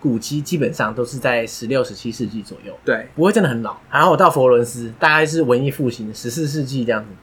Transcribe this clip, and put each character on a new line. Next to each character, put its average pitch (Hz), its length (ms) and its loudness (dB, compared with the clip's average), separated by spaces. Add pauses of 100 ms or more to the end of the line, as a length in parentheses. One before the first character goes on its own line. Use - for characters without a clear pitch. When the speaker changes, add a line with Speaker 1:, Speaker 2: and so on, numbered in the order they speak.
Speaker 1:
古 120 180 0
迹 147 220 -6
基 156 160 -4
本 135 180 0
上 110 180 -2
都 120 120 -2
是 127 120 -10
在 120 300 0
十 113 200 -12
六、 127 180 0
十 110 100 -12
七 113 160 -10
世 110 160 -6
纪 104 160 -8
左 - 240 -16
右， 92 160 -16
Speaker 2:
对。 117 320 -2
Speaker 1:
不 151 80 0
会 190 80 4
真 220 120 4
的 165 60 2
很 117 140 -4
老。 - 140 -8 (140)
然 143 120 2
后 180 80 6
我 156 60 4
到 180 120 6
佛 139 200 4
罗 123 80 8
伦 120 100 4
斯， 117 320 -10
大 160 120 4
概 156 140 4
是 160 180 0
文 123 220 4
艺 139 60 0
复 135 180 -2
兴， 110 260 -8
十 - 160 -10
四 151 180 -4
世 143 160 -4
纪 131 180 -4
这 117 80 -2
样 107 140 -2
子。 107 40 -20 (140)